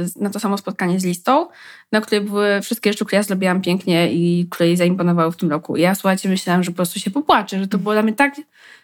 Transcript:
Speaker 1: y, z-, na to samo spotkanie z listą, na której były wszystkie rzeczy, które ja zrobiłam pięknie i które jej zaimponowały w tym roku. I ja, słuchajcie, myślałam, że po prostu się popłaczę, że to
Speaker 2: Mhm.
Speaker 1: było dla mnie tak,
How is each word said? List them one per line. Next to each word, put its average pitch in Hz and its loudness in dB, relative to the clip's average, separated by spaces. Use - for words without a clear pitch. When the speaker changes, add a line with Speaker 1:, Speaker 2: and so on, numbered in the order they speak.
Speaker 1:
y, 175 -2
z-, - -8
na 202 -2
to 202 -6
samo 202 -2
spotkanie 185 -2
z 185 -2
listą, 254 0
na 220 2
której 208 0
były 202 0
wszystkie 208 -2
rzeczy, 208 -6
które 196 0
ja 208 2
zrobiłam 190 0
pięknie 175 0
i 175 2
które 170 0
jej 175 2
zaimponowały 175 2
w 170 -10
tym 170 -2
roku. 151 -4
I 156 2
ja, 185 4
słuchajcie, 190 0
myślałam, 185 0
że 175 -4
po 175 -8
prostu 180 -4
się 196 -6
popłaczę, 233 0
że 196 -2
to 202 -2
Speaker 2:
Mhm. 175 -4
Speaker 1:
było 208 0
dla 214 2
mnie 220 2
tak, 277 0